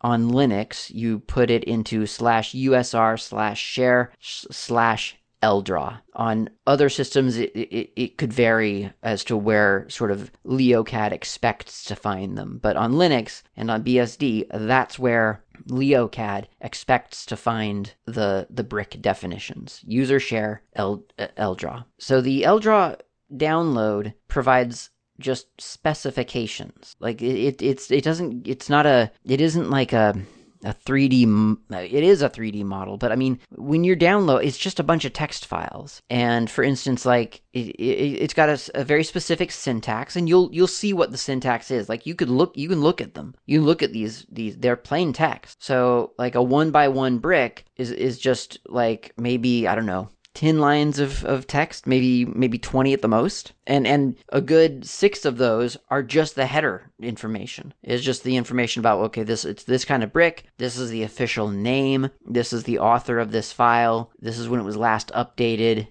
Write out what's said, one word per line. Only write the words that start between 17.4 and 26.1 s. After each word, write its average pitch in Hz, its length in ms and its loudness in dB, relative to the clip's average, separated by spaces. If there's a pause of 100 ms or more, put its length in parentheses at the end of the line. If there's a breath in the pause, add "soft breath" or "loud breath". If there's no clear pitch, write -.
the, 101 460 -2
the 120 140 -6
brick 104 360 -8
definitions. - 840 -6
User 131 360 2
share, 107 420 -4 (120)
L, 101 300 -4 (140)
uh, 107 80 -6 (100)
L 95 200 -2
draw. 123 260 -10 (160)
So 131 220 2
the 135 240 0
L 208 160 4
draw 208 340 2 (380)
download 127 800 0 (140)
provides 127 640 0 (300)
just 131 280 -4 (120)
specifications. - 1400 -6